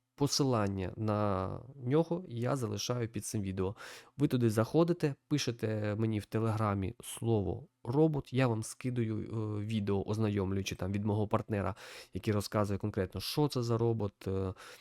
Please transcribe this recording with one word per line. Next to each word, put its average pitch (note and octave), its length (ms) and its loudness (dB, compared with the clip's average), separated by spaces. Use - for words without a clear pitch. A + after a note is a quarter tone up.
посилання G#2+ 800 2
на G#2 540 2
нього D#3+ 520 0
я A#2+ 280 -2
залишаю A#2 520 -2
під G#2+ 180 -8
цим G#2+ 160 -2
відео. F#2+ 340 -2
Ви C#3+ 100 2
туди B2 220 2
заходите, D3+ 680 2
пишете A2 680 0
мені A2 240 2
в G2+ 60 -4
Телеграмі G#2+ 760 2
слово G#2+ 640 0
«робот», C#3 500 2
я B2+ 140 4
вам A2 160 0
скидаю, A#2 560 -2
е, G#2+ 460 -4
відео, G2+ 380 0
ознайомлюючи G2 720 0
там F#2 160 -4
від G#2 140 -2
мого G#2 220 2
партнера, G2+ 480 0
який G#2 200 0
розказує G2+ 460 0
конкретно, F#2+ 420 -2
що - 260 2
це B2+ 160 -2
за A#2 140 2
робот, A2+ 500 0
е, F#2+ 260 -2